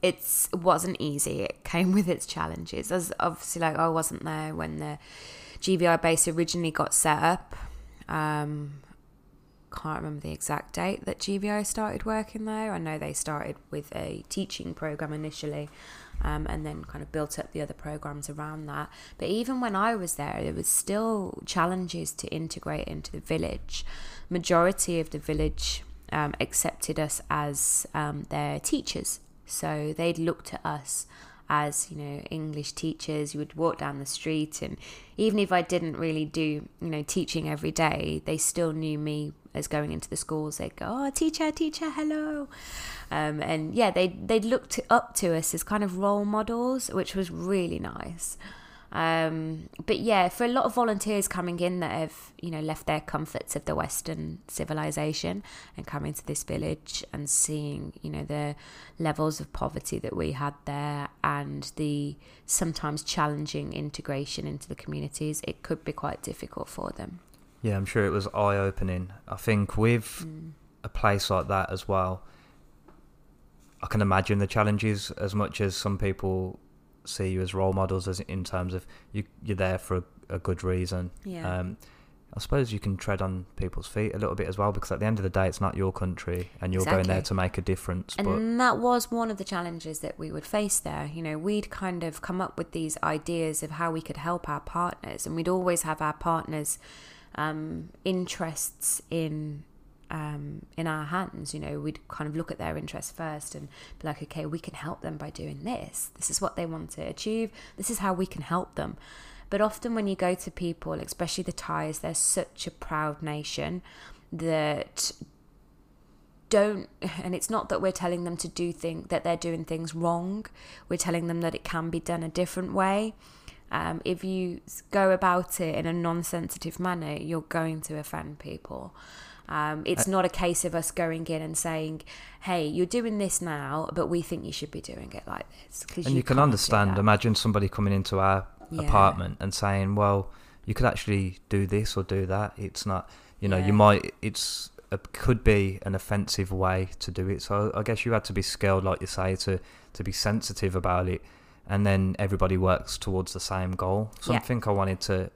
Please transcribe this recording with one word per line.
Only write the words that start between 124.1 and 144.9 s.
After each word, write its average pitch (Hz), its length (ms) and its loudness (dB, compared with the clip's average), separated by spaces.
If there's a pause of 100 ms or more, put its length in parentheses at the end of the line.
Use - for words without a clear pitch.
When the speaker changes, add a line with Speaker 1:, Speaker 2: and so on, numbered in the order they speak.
Speaker 1:
you 185 420 -2
s-, - 240 -14
go 196 220 6
about 185 500 4
it 160 140 0
in 156 100 0
a 165 80 0
non-sensitive 170 840 -2
manner, 170 360 -2
you're 160 260 -2
going 160 400 -2
to 156 160 -8
offend 151 420 -8
people. - 560 -10 (520)
Um, 151 380 -2
it's 170 220 2
Speaker 2:
Uh, 190 40 0
Speaker 1:
not 185 140 4
a 180 40 4
case 175 360 0
of 160 80 -2
us 165 180 -2
going 165 360 -2
in 160 140 -2
and 160 160 -4
saying, 160 440 -2 (400)
"Hey, 175 240 0
you're 165 200 2
doing 226 320 0
this 196 240 0
now, 147 520 -2
but 165 140 2
we 170 140 2
think - 220 -4
you 123 80 -6
should 147 200 -8
be - 100 -10
doing - 320 -12
it - 140 -10
like - 180 -6 (220)
this," - 180 -12
'cause 175 200 -6
Speaker 2:
And 135 80 4
Speaker 1:
you 135 40 6
Speaker 2:
you 123 60 4
can 127 120 4
Speaker 1:
can't - 20 8
do 139 60 10
Speaker 2:
understand, 104 480 6
Speaker 1:
that. 95 80 4
Speaker 2:
imagine 104 360 8
somebody 101 340 4
coming 101 240 4
into 98 260 2
our 95 280 6 (240)
Speaker 1:
Yeah. 160 120 -2
Speaker 2:
apartment 98 560 8
and 95 140 -2
saying, 98 420 4
"Well, 101 360 6 (340)
you 110 80 0
could - 140 4
actually 95 520 2 (100)
do 98 180 4
this 104 280 2
or 98 80 0
do 95 220 0
that." 98 320 0
It's - 280 -6
not, 95 240 -2 (300)
you 101 80 0
know, 95 100 6
you 92 100 4
Speaker 1:
Yeah. 98 60 6
Speaker 2:
might, 104 480 10
it's, - 500 -4 (200)